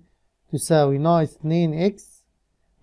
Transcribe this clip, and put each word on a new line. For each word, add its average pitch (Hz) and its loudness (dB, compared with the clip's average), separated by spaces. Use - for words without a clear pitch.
تساوي 143 0
ناقص 160 0
اثنين 160 -2
إكس 185 -6